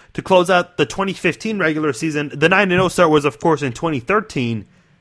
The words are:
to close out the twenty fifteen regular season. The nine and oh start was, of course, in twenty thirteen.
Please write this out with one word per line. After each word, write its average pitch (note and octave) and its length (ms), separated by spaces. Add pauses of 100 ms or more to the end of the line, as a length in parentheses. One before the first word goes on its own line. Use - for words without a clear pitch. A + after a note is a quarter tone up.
(140)
to - 80
close F3+ 280
out F3 260
the - 100
twenty G3 280
fifteen G#3 440
regular D#3 360
season. D3 400
The E3 160
nine F#3+ 240
and F3+ 80
oh F3+ 80
start E3+ 220
was, D3 120
of C#3 160
course, D#3+ 220
in C3+ 100
twenty D3+ 300
thirteen. B2 680 (340)